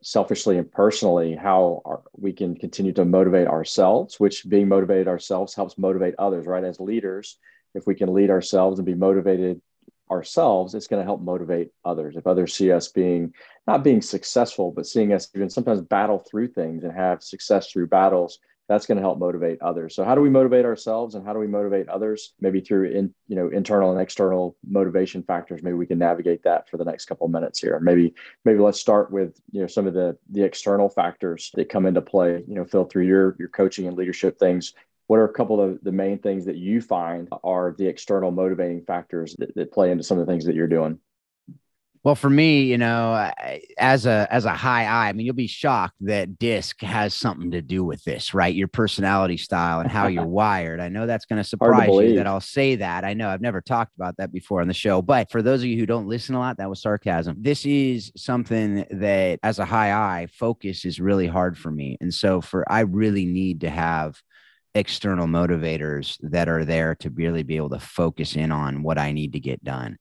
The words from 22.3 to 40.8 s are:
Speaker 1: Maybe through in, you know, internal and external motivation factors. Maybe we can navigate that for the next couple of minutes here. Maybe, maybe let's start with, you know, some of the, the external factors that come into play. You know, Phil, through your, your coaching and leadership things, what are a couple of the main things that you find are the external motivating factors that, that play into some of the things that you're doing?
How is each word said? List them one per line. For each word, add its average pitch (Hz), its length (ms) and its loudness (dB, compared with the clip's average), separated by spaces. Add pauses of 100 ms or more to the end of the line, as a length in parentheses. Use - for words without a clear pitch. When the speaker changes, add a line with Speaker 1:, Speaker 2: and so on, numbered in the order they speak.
Speaker 1:
Maybe 95 200 0
through 95 300 2
in, 98 240 -2 (120)
you 107 80 -8
know, 90 140 -2
internal 98 420 2
and 92 100 0
external 92 560 -2 (120)
motivation 92 560 0
factors. 87 380 -6
Maybe 87 120 -4
we 87 120 -2
can 87 120 -2
navigate 85 460 0
that 85 240 0
for - 80 -10
the 85 80 -6
next 80 220 -8
couple - 200 -6
of 82 60 -2
minutes 82 280 -4
here. - 200 -2
Maybe, 87 340 4 (300)
maybe 107 160 6
let's 104 200 4
start 104 320 2
with, 95 280 -4 (100)
you 101 100 -6
know, 87 80 -2
some 98 200 -2
of 85 60 -2
the, 90 220 0 (140)
the 101 120 0
external 101 460 2
factors 87 640 -4
that - 140 -2
come 95 180 0
into 90 160 2
play. 87 440 2
You 104 100 -10
know, 90 80 -4
Phil, 92 200 0
through 90 220 0
your, 95 320 4
your 87 100 -10
coaching 95 380 0
and 90 100 -8
leadership 90 420 -2
things, 90 360 2 (320)
what 110 140 6
are 110 60 6
a 107 60 -10
couple 107 280 0
of 95 240 0
the 92 80 -4
main 98 260 -2
things 95 280 -4
that 82 100 -4
you 98 240 -2
find 85 480 -4 (160)
are 90 340 -2
the 95 80 0
external 92 460 -2
motivating 90 500 -2
factors 85 560 -8
that, - 160 -6
that 80 160 -6
play 92 220 4
into 85 100 0
some 92 160 0
of 85 80 0
the 90 60 -2
things 82 140 -2
that 78 100 0
you're 82 100 2
doing? 80 320 0 (1040)